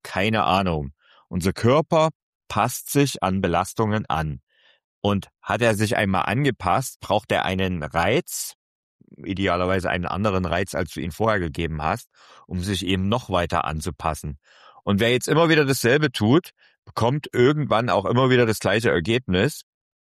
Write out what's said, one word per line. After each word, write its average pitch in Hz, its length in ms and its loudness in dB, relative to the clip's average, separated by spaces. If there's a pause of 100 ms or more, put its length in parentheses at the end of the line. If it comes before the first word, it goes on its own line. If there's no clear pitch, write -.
keine 107 420 0
Ahnung. 85 480 0 (340)
Unser 90 240 -2
Körper 156 600 2 (360)
passt - 420 -2
sich 139 340 2
an 95 160 0
Belastungen 98 680 0
an. 76 340 -4 (580)
Und 101 300 -2 (120)
hat 110 200 -2
er 117 120 4
sich 104 220 0
einmal 95 280 0
angepasst, 117 760 -2
braucht - 320 -2
er 92 140 0
einen 92 360 -2
Reiz, 90 760 -2 (600)
idealerweise 90 760 -2
einen 90 160 -2
anderen 95 380 -2
Reiz, 87 320 -2
als 87 160 -4
du - 80 -10
ihn 85 120 -8
vorher 107 280 -2
gegeben 80 420 -4
hast, 85 280 -4 (380)
um 87 140 -6
sich 95 240 -4
eben 95 220 -2
noch 117 220 -2
weiter 87 340 0
anzupassen. 78 720 -6 (460)
Und 101 160 0
wer 113 120 4
jetzt 123 180 0
immer 160 180 4
wieder 156 160 4
dasselbe 135 480 2
tut, 120 400 2 (320)
bekommt 127 480 -2
irgendwann 123 580 2
auch 95 140 2
immer 123 260 2
wieder 123 160 6
das 110 140 0
gleiche 107 300 0
Ergebnis. 95 720 0 (420)